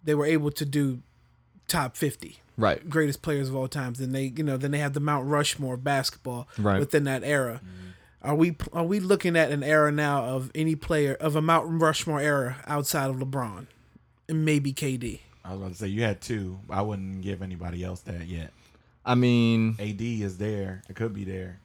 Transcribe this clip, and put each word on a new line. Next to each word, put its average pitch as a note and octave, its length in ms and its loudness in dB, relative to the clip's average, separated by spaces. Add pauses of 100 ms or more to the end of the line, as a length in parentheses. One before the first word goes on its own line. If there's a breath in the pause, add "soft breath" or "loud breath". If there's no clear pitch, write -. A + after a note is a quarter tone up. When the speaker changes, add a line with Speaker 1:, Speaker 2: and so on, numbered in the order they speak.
Speaker 1:
they D3+ 120 2
were D3 100 2
able D3+ 260 4
to D3 140 -4
do C#3 360 0 (680)
top C#3 280 -2
fifty - 440 -4 (180)
Speaker 2:
Right. G#2+ 320 2
Speaker 1:
greatest D3 320 0
players C#3 280 -2
of C3 60 -4
all C3 120 -2
times. B2+ 320 -6
Then C3 120 -4
they, C3 240 -2
you D#3 80 -2
know, C#3 140 0
then C#3 140 -2
they D3 80 0
have C#3+ 140 -2
the C#3+ 60 -2
Mount C#3+ 280 0
Rushmore C#3+ 480 0
of B2+ 80 -10
basketball C3 640 -2 (100)
Speaker 2:
Right. G2+ 220 4
Speaker 1:
within C#3+ 260 2
that C3 180 -2
era. C3 400 0
Speaker 3:
Mm-hmm. F#2 640 -14
Speaker 1:
Are D3+ 60 2
we, E3 200 4 (180)
are E3+ 100 0
we F#3+ 160 0
looking F#3 360 2
at D#3+ 160 6
an C#3+ 120 0
era D3+ 280 6
now D3 340 2
of C3 280 -4
any D#3+ 220 2
player, D3 380 0
of D3+ 220 -2
a D#3 60 2
Mount E3 400 4
Rushmore D#3 380 2
era C#3 380 2 (100)
outside D3 420 0
of C3 80 -2
LeBron B2+ 500 -4 (600)
and D#3 160 0
maybe C#3+ 280 2
K C3+ 240 -2
D? A2+ 240 -8 (240)
Speaker 3:
I F#2 80 -10
was F#2+ 80 -6
about F#2+ 100 -6
to F2 60 -12
say, G2+ 100 -4
you G#2 160 0
had G#2 180 0
two. F#2+ 380 -6 (100)
I F#2+ 140 0
wouldn't F#2+ 380 -4
give F#2+ 200 -6
anybody F2+ 420 -6
else F2+ 180 -8
that E2+ 260 -8
yet. E2 240 -8 (540 soft breath)
Speaker 2:
I B2 100 4
mean, A#2 640 4
Speaker 3:
A G#2+ 140 -4
D A2 280 -4
is F#2+ 160 -4
there. G2 520 -4
It F#2+ 60 -14
could A2 180 -4
be G2+ 100 -6
there F#2 420 -8